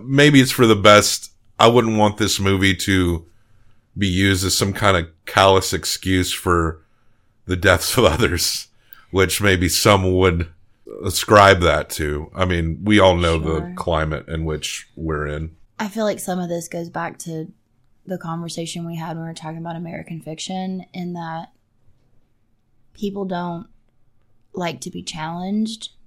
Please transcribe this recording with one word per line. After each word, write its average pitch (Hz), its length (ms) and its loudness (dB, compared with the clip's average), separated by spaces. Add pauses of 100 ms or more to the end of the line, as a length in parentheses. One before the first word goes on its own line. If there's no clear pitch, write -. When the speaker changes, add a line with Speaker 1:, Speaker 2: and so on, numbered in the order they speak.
Speaker 1:
maybe 143 340 6
it's 127 120 2
for 123 160 4
the 107 80 6
best. 104 560 6 (280)
I 117 80 8
wouldn't 117 300 4
want 104 200 2
this 104 220 -2
movie 98 360 2
to 87 500 -2 (720)
be 101 100 -2
used 95 380 0
as 90 120 -2
some 98 140 -2
kind 98 240 2
of 82 120 0 (180)
callous 95 480 4
excuse 90 580 -2
for 85 480 -2 (640)
the 92 120 -4
deaths 92 400 2
of 117 80 4
others, 85 600 0 (440)
which 92 300 0
maybe 95 260 2
some 95 460 2
would 87 340 2 (560)
ascribe 98 580 6
that 76 280 0
to. 73 460 -6
I 92 100 -2
mean, 82 380 -2
we 107 160 4
all 92 160 6
know 82 260 0
Speaker 2:
Sure. 78 200 -2
Speaker 1:
the 87 140 -10
climate 78 520 -4
in 80 180 -6
which - 500 -8
we're 76 320 -6
in. 78 280 -8 (240)
Speaker 2:
I 214 80 -6
feel 220 160 -6
like 208 160 -4
some 185 200 -8
of 175 100 -8
this 170 180 -8
goes 170 220 -10
back 170 300 -10
to 160 320 -12 (540)
the 185 120 -8
conversation 170 680 -10
we 170 120 -10
had 165 180 -10
when 165 80 -10
we 165 60 -12
were 165 40 -14
talking 160 260 -14
about 165 160 -12
American 165 460 -12
Fiction, 185 720 -10
in 175 200 -10
that 165 360 -12 (1400)
people 196 320 -8
don't 175 420 -8 (840)
like 170 280 -8
to 180 100 -14
be 175 100 -14
challenged. 185 880 -8 (180)